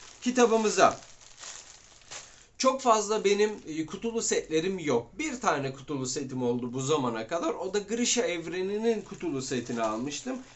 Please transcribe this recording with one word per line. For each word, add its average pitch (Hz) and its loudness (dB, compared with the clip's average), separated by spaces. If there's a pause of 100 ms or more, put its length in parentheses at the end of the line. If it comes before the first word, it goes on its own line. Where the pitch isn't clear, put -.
(220)
kitabımıza. 220 4 (1600)
Çok 262 4
fazla 214 4
benim, 202 4 (180)
e, 156 -4
kutulu 226 -4
setlerim 170 0
yok. 143 0
Bir 294 -4
tane 139 0
kutulu 135 -6
setim 127 -4
oldu 120 -2
bu 131 -4
zamana 127 0
kadar. 165 -2
O 185 -4
da 208 4
Grisha 233 0
evreninin 190 0
kutulu 156 -4
setini 120 -2
almıştım. 135 -4 (180)